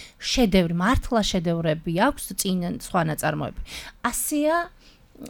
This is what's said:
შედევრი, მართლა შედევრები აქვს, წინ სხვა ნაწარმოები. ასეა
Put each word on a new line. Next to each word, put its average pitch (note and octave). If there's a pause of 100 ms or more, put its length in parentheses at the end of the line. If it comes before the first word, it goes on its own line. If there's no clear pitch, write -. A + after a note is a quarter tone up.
(200)
შედევრი, F#3
მართლა G#3+
შედევრები E3
აქვს, C4+
წინ F#3 (180)
სხვა -
ნაწარმოები. D3+ (380)
ასეა D4+ (720)